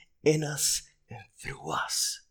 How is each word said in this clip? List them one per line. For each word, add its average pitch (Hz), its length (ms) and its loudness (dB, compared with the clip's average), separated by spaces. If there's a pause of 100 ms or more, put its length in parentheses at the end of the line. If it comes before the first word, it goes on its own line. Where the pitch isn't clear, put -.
(240)
in 156 200 6
us, - 400 0 (260)
and 113 100 -16 (220)
through - 300 -8
us. - 600 -2